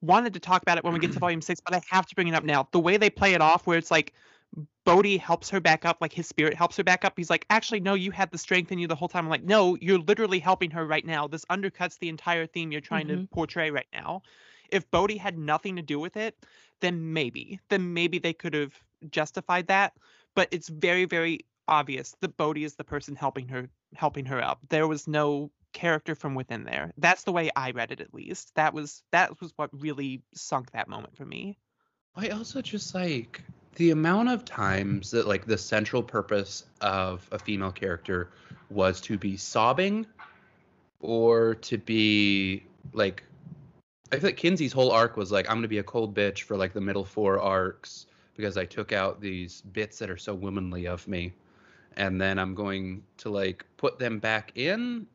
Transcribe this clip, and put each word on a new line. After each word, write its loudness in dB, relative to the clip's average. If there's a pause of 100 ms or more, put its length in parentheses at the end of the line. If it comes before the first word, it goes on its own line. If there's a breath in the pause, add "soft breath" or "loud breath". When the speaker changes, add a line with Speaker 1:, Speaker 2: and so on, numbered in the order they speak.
Speaker 1:
wanted 4
to -10
talk 2
about 4
it -4
when 0
we 0
get 0
to -4
Speaker 2:
<clears throat> 0
Speaker 1:
volume 0
six, -6
but -4
I 2
have 4
to -18
bring 2
it 0
up 2
now. 2
The 6
way 4
they 6
play 4
it 6
off, 6
where 4
it's 0
like, 2 (720 soft breath)
Bodhi 8
helps 0
her 0
back 4
up, 2
like, -4
his -6
spirit 0
helps 0
her 0
back 4
up. 2
He's -2
like, 0
"Actually, 2
no, 2
you -2
had 0
the -10
strength 0
in -4
you -2
the 0
whole -4
time." -2
I'm -4
like, 0
"No, 6
you're 4
literally 2
helping 2
her -4
right 0
now. -2
This -10
undercuts -4
the -6
entire -2
theme -6
you're -6
trying -4
to -2
Speaker 3:
Mm-hmm. -6
Speaker 1:
portray -2
right -4
now." -10 (460 soft breath)
If -2
Bodhi 2
had -6
nothing -2
to -6
do -4
with -8
it, -6 (440 soft breath)
then -2
maybe. -4 (100)
Then 0
maybe 0
they -2
could -6
have -2 (360)
justified -2
that. 2 (400 soft breath)
But 4
it's -4
very, 2
very -2 (200)
obvious 0
that -6
Bodhi 0
is -6
the -12
person -8
helping -4
her, -8 (280)
helping -2
her -2
up. -2
There 2
was -4
no 0 (220)
character 0
from -6
within -8
there. -6
That's 4
the -2
way 0
I -4
read -6
it, -12
at -16
least. -14
That 2
was, -10
that 2
was -14
what -6
really -8 (120)
sunk -6
that -6
moment -14
for -14
me. -12 (580)
Speaker 2:
I -4
also -8
just, -8
like, -4 (320)
the 6
amount 4
of -2
times -2
that, 2
like, 0
the 2
central 0
purpose -2 (160)
of -2
a -6
female -2
character -4 (400 loud breath)
was 2
to -4
be -4
sobbing 0 (920 loud breath)
or 4
to -6
be, 2 (300)
like, -2 (880)
I -2
feel 2
like -4
Kinsey's 0
whole 4
arc 4
was, -4
like, 2
"I'm 0
gonna -2
be -2
a -2
cold -4
bitch 0
for, -4
like, 0
the -4
middle -2
four 0
arcs -2 (300 soft breath)
because -4
I -2
took -6
out 0
these -8
bits -8
that -8
are -8
so -8
womanly -6
of -8
me. -6 (640 soft breath)
And -2
then 0
I'm -2
going -6 (160)
to, -8
like, -4 (120)
put -2
them -4
back -2
in -4